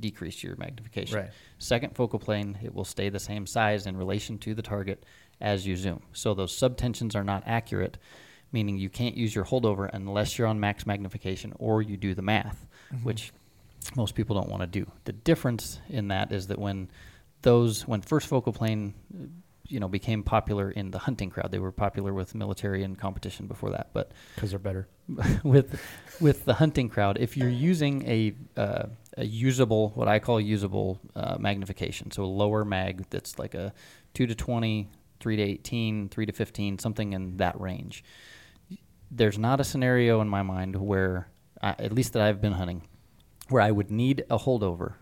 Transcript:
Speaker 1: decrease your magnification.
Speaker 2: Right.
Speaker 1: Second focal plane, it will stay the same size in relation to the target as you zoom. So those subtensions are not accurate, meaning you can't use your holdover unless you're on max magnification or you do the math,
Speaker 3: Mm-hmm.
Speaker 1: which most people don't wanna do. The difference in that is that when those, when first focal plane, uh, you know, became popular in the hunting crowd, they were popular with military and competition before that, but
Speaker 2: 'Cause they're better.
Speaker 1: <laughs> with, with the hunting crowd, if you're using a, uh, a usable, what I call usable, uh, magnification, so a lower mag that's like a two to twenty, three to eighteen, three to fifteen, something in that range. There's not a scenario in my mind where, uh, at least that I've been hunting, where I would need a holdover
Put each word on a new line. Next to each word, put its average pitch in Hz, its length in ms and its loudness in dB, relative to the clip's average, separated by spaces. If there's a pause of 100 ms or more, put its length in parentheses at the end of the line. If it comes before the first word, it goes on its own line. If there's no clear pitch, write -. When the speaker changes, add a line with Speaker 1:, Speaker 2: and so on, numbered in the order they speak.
Speaker 1:
decrease 101 440 -8
your 90 120 -8
magnification. 110 640 -8
Speaker 2:
Right. 95 120 -6 (280)
Speaker 1:
Second 120 380 -2
focal 113 240 0
plane, 101 420 -2
it - 100 -10
will 95 120 -4
stay 98 240 -4
the 98 100 -4
same 104 280 -6
size 107 400 2
in 95 100 -6
relation 101 420 -4
to 107 160 -6
the 107 80 -6
target 101 420 -4 (360)
as 101 260 0
you 95 100 0
zoom. 92 260 -4 (100)
So 107 220 -2
those 95 220 -2
subtensions 120 600 0
are 101 80 0
not 98 220 -2
accurate, 110 520 -2 (540)
meaning 101 260 0
you 95 100 -2
can't 120 280 -4
use 110 180 0
your 101 100 0
holdover 104 480 0
unless 101 460 -2
you're 117 80 2
on 110 140 2
max 101 260 0
magnification 101 720 -4
or 110 240 2
you 104 140 -4
do 95 180 -2
the 95 80 -4
math, 104 420 0 (280)
Speaker 3:
Mm-hmm. 120 120 -6
Speaker 1:
which 110 280 -4 (640)
most 110 180 0
people 107 220 0
don't 95 120 0
wanna 98 200 -4
do. 95 220 -4 (140)
The - 80 -8
difference 120 760 0
in 107 200 -2
that 98 240 0
is 95 140 -4
that 101 140 -4
when 98 300 -4 (520)
those, 120 460 6
when 110 140 0
first - 260 0
focal 123 240 0
plane, 107 420 -2 (180)
uh, 175 140 -12 (440)
you 131 80 -4
know, 98 100 -2
became 101 340 -2
popular 101 480 0
in 95 220 -6
the 95 80 -6
hunting 107 280 -2
crowd, 92 240 -6
they 98 60 -2
were 95 120 -2
popular 98 440 -2
with 95 200 -6
military 101 480 -2
and 95 160 -6
competition 98 480 -8
before 104 240 -8
that, - 220 -6
but - 200 -4 (240)
Speaker 2:
'Cause 110 140 -4
they're 98 80 -4
better. 95 300 -4 (180)
Speaker 1:
<laughs> 101 380 2
with, 139 340 6 (420)
with 147 260 6
the 123 80 4
hunting 147 340 4
crowd, 101 300 2
if 120 180 0
you're 123 140 2
using 143 580 2
a, 110 260 4 (220)
uh, 104 280 0 (340)
a 117 80 -2
usable, 113 640 4
what 110 180 0
I 107 120 6
call 113 200 4
usable, 101 580 0 (160)
uh, - 240 -4
magnification, 98 720 -4
so 101 140 -4
a - 20 0
lower 104 380 2
mag 95 460 -2
that's - 280 -8
like - 160 -8
a 95 200 -6 (400)
two 127 120 2
to 113 80 -2
twenty, 110 540 0 (320)
three 110 160 0
to 107 60 2
eighteen, 107 680 -2
three 110 180 -2
to 104 60 -4
fifteen, 101 460 -2
something 104 340 -2
in 92 260 -4
that 90 220 0
range. - 440 -8 (1080)
There's 107 280 4
not 127 220 4
a 135 40 2
scenario 123 560 6
in 107 80 2
my 98 140 2
mind 95 340 -2
where, 95 520 2 (340)
uh, 98 160 0
at 110 140 -4
least 117 200 2
that 110 100 4
I've 104 200 4
been 104 100 4
hunting, 90 340 -2 (640)
where 127 140 6
I 107 80 8
would 101 200 2
need 127 380 2
a 123 100 2
holdover 104 640 0